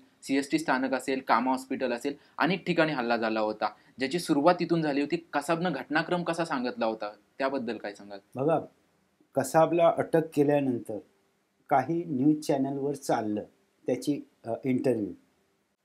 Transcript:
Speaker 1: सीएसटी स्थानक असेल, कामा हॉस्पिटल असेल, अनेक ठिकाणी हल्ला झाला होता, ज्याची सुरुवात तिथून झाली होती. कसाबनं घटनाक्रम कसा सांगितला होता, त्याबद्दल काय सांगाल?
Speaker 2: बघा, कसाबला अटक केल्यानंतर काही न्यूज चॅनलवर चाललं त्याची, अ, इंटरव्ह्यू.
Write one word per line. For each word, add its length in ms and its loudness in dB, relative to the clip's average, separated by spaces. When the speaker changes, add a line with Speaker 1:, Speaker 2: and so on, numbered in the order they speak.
Speaker 1:
सीएसटी 360 0
स्थानक 360 0
असेल, 260 -2
कामा 300 2
हॉस्पिटल 420 -2
असेल, 220 -4
अनेक 280 0
ठिकाणी 260 2
हल्ला 240 0
झाला 240 0
होता, 280 -2
ज्याची 200 -2
सुरुवात 420 4
तिथून 220 0
झाली 180 0
होती. 160 -2
कसाबनं 400 -2
घटनाक्रम 500 -2
कसा 220 -2
सांगितला 420 -2
होता, 260 -4
त्याबद्दल 380 -4
काय 180 -10
सांगाल? 240 -16
Speaker 2:
बघा, 260 0
कसाबला 640 4
अटक 240 2
केल्यानंतर 640 2
काही 360 0
न्यूज 340 2
चॅनलवर 540 -2
चाललं 480 -2
त्याची, 340 -2
अ, 80 -4
इंटरव्ह्यू. 480 0